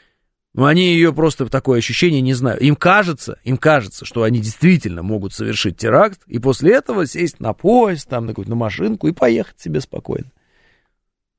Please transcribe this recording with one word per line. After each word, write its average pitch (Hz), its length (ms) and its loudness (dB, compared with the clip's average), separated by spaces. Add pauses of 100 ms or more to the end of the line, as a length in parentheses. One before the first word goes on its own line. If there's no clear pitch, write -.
(540)
Но 123 120 2
они 175 280 4
ее 165 200 4
просто, 147 340 -2
такое 131 300 0
ощущение, 139 440 0
не 127 120 0
знаю. 123 260 -2
Им 143 160 4
кажется, 175 680 0
им 123 140 -2
кажется, 143 460 0
что 117 200 -4
они 117 160 2
действительно 110 640 0
могут 98 300 -6
совершить 107 440 -4
теракт, 160 480 2
и - 140 -8
после 135 340 2
этого 220 320 0
сесть 165 340 -6
на 113 140 -4
поезд, 208 560 0
там, 120 160 -4
на 113 60 -8
какую-то, 101 180 -8
на 117 60 -4
машинку 151 520 -4
и 165 60 0
поехать - 460 -2
себе 151 200 -6
спокойно. - 520 -10 (1080)